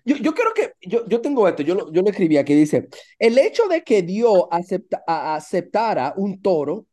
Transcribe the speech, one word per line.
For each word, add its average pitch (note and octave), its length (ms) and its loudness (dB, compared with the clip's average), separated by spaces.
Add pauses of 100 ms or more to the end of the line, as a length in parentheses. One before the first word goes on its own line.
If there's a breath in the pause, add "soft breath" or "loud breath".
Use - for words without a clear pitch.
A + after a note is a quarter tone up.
yo, B3+ 100 0
yo D4 180 -2
creo A4+ 220 -2
que, E4 260 -4
yo, A3+ 280 -4
yo A3+ 120 0
tengo A#3+ 280 0
esto, D#3 160 -2
yo E3+ 100 -2
lo, E3 180 -6
yo F3 100 2
lo G3+ 60 2
escribí F3+ 280 0
aquí, C#3+ 180 2
dice, D3+ 340 2 (300 loud breath)
el A#3 180 2
hecho G#4 300 4
de E4+ 160 0
que G#3+ 180 2
Dios G3 480 2
acepta-, F3+ 560 -4
a-, D#3 300 -4
aceptara E3 840 -4
un G3 240 -6
toro E3+ 520 -2